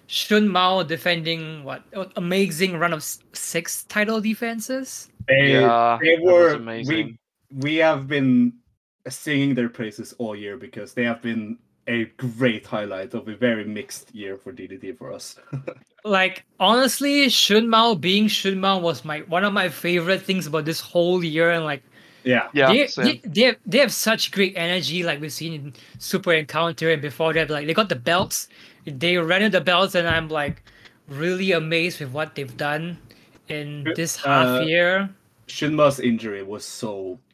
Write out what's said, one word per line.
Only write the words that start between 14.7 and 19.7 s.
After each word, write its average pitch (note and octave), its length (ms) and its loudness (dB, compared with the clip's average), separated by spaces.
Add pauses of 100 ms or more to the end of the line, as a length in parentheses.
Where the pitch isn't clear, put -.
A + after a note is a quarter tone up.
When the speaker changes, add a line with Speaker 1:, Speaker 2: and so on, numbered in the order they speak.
Speaker 2:
T F#2+ 160 -12
for - 200 -14
us. - 220 -16 (160)
<laughs> C#3 140 -8 (400)
Speaker 1:
Like, F#3 400 0 (140)
honestly, C4+ 720 4
Shun A3 380 4
Mao A3+ 280 6
being F#3+ 320 2
Shun G3 320 0
Mao F#3+ 180 2
was E3 260 -2
my, D#3 180 -8
one F3 220 0
of G3+ 100 0
my F#3 160 0
favorite F3 520 0